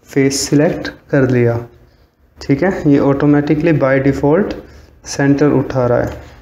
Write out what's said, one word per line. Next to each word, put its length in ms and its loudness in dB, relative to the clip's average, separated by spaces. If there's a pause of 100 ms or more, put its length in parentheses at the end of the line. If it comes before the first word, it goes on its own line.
face 320 0
select 480 0 (220)
कर 200 2
लिया, 260 2 (800)
ठीक 240 -2
है। 300 0
ये 80 4
automatically 760 2
by 160 2 (100)
default 500 0 (520)
center 460 0
उठा 340 -2
रहा 160 2
है। 180 -8 (220)